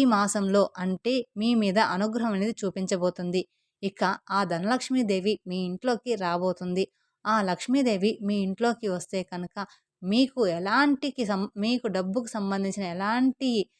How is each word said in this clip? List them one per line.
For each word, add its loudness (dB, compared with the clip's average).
మాసంలో 4
అంటే -2
మీ 0
మీద 2
అనుగ్రహం 0
అనేది -2
చూపించబోతుంది. -2
ఇక -4
ఆ 2
ధనలక్ష్మీదేవి 0
మీ -4
ఇంట్లోకి -2
రాబోతుంది. -2
ఆ 2
లక్ష్మీదేవి 2
మీ 0
ఇంట్లోకి -2
వస్తే -4
కనుక -10
మీకు 2
ఎలాంటికి 2
సం-, 0
మీకు 0
డబ్బుకు -2
సంబంధించిన -4
ఎలాంటి 0